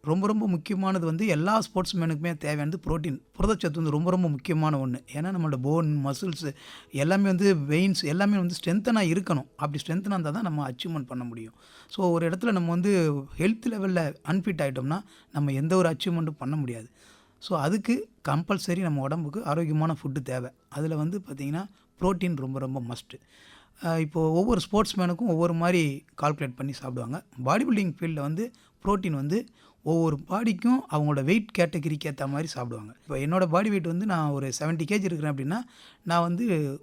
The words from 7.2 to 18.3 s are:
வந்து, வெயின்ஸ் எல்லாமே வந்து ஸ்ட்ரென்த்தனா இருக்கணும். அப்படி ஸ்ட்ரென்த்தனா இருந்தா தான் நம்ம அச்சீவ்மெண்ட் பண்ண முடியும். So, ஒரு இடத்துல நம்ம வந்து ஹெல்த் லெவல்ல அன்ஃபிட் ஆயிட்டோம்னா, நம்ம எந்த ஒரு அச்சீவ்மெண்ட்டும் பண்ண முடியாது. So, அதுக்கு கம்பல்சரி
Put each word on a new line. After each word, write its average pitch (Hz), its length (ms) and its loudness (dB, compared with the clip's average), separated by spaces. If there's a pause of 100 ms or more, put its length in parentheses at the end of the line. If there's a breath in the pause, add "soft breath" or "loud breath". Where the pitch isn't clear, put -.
வந்து, 196 300 6
வெயின்ஸ் 160 500 2
எல்லாமே 196 320 2
வந்து 175 260 0
ஸ்ட்ரென்த்தனா 208 340 2
இருக்கணும். 175 500 2 (100)
அப்படி 147 280 -4
ஸ்ட்ரென்த்தனா 185 260 -2
இருந்தா 175 200 -2
தான் 208 120 -2
நம்ம 147 280 -2
அச்சீவ்மெண்ட் 147 360 -6
பண்ண 123 180 -8
முடியும். 117 280 -10 (360 loud breath)
So, 180 220 0
ஒரு 170 200 2
இடத்துல 185 220 0
நம்ம 175 180 0
வந்து 175 420 2 (260)
ஹெல்த் 214 320 0
லெவல்ல 185 440 -2 (120)
அன்ஃபிட் 175 360 0
ஆயிட்டோம்னா, 139 380 -2 (320 loud breath)
நம்ம 143 200 0
எந்த 156 240 2
ஒரு 175 120 6
அச்சீவ்மெண்ட்டும் 160 500 -2
பண்ண 135 180 -4
முடியாது. 120 340 -6 (480 soft breath)
So, 175 200 -4
அதுக்கு 214 500 0 (200)
கம்பல்சரி 175 500 0